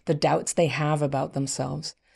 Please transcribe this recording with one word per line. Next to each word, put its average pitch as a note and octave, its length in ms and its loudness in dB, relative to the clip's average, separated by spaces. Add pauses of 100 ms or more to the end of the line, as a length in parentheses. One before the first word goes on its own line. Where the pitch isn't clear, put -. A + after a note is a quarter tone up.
the E3 80 2
doubts D3+ 380 2
they E3+ 140 4
have D3+ 360 0
about C#3 300 -2
themselves. C#3 600 -6 (220)